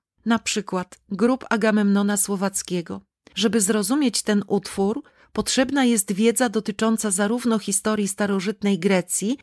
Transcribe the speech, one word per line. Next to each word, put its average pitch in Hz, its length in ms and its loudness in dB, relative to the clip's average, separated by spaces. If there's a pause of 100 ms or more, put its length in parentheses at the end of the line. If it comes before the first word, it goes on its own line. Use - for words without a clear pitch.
(260)
Na 226 120 2
przykład - 680 -6
grób 240 420 0
Agamemnona 202 680 2
Słowackiego. 190 840 -4 (340)
Żeby 214 260 0
zrozumieć 214 640 0
ten 202 240 0
utwór, 202 560 -2 (300)
potrzebna 262 520 0
jest 226 280 2
wiedza 226 360 2
dotycząca 220 640 -2
zarówno 226 480 0
historii 208 500 -2
starożytnej 202 720 -2
Grecji, 196 640 0